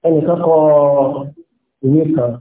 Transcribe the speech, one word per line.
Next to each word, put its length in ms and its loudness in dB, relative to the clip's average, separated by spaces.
Ẹnìkan 380 0
kọ 140 2
ìwé 280 2
kan 300 -2